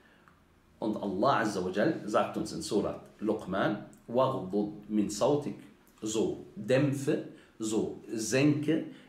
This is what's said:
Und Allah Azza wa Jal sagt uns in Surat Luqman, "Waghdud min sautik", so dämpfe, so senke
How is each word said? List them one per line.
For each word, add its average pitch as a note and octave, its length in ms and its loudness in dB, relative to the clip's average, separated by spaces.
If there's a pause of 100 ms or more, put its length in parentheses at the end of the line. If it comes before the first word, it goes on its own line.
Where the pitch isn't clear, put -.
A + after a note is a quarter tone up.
(800)
Und G#2+ 180 -2
Allah G#2+ 420 2
Azza G2+ 240 0
wa F#2 60 0
Jal A2 360 2
sagt G#2 320 2
uns - 160 -4
in - 80 -6
Surat - 380 0 (200)
Luqman, G#2 680 -2 (220)
"Waghdud G#2+ 840 0
min G#2 200 2
sautik", B2 460 0 (460)
so G#2+ 440 -2 (100)
dämpfe, C3 720 0 (320)
so A2 420 -2 (100)
senke C#3 720 2 (240)